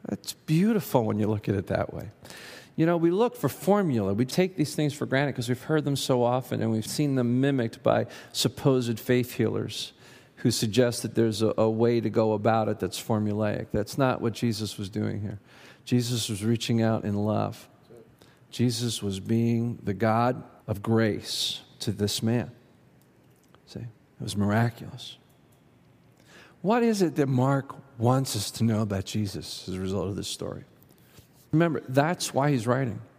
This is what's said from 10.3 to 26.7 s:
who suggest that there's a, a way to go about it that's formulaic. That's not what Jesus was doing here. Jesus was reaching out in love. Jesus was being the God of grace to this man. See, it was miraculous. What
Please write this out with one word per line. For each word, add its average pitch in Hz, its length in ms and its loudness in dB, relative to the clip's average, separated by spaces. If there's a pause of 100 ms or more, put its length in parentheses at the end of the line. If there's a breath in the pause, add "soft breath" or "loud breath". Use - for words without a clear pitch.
who 123 140 2
suggest 117 500 2
that 110 140 -6
there's 113 260 2
a, 110 160 2
a 110 120 4
way 117 320 2
to 110 80 -2
go 110 240 2
about 110 360 2
it 107 100 -4
that's - 220 -6
formulaic. 107 720 -2
That's - 240 -4
not 131 240 2
what 113 120 -2
Jesus 107 440 -4
was 98 120 -8
doing 104 320 -4
here. 101 180 -8 (440 loud breath)
Jesus 120 460 -2
was 104 140 -4
reaching 113 380 0
out 113 220 2
in 104 120 -2
love. 104 520 -2 (840 soft breath)
Jesus 117 520 -2
was 98 180 -4
being 117 640 0
the 104 100 -4
God 113 480 2 (260)
of 101 140 -4
grace 113 800 0 (180)
to - 120 -4
this 98 300 -2
man. 113 300 0 (1160)
See, - 120 -14
it - 420 -16
was 104 140 -6
miraculous. 107 840 0 (1400 loud breath)
What 233 220 4